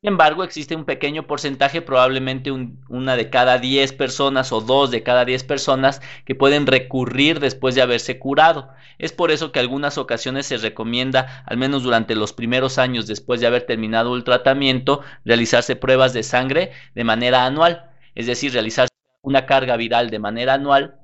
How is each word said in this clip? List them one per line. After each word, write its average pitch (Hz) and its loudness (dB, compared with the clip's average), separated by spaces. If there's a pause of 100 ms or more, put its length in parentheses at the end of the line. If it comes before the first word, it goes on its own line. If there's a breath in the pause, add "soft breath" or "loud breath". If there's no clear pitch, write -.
Sin 208 -2
embargo, 165 2
existe 156 -8
un 156 -10
pequeño 147 -6
porcentaje, 139 -2
probablemente 131 0
un, 131 -10
una 127 -4
de 113 -4
cada 127 4
diez 135 0
personas 135 -2
o 110 -2
dos 131 2
de 117 -2
cada 123 2
diez 127 -4
personas 135 0 (200 loud breath)
que 135 -6
pueden 139 4
recurrir 131 0
después 131 -2
de 127 4
haberse 123 0
curado. 147 2 (300 soft breath)
Es 160 -6
por 170 0
eso 151 -2
que 143 -2
algunas 139 -2
ocasiones 131 -4
se 127 -6
recomienda, 120 -4
al 113 -6
menos 135 0
durante 113 0
los 107 -2
primeros 131 -2
años 123 0
después 113 -4
de 120 2
haber 123 2
terminado 113 -2
el 123 -6
tratamiento, 135 2 (240 loud breath)
realizarse 117 2
pruebas 131 4
de 117 -4
sangre 135 -2 (220 loud breath)
de 120 -6
manera 123 2
anual, 165 0 (240 soft breath)
es 117 -8
decir, 127 -4
realizar 117 0 (360)
una 135 0
carga 131 2
viral 117 0
de 107 -6
manera 117 -2
anual 139 0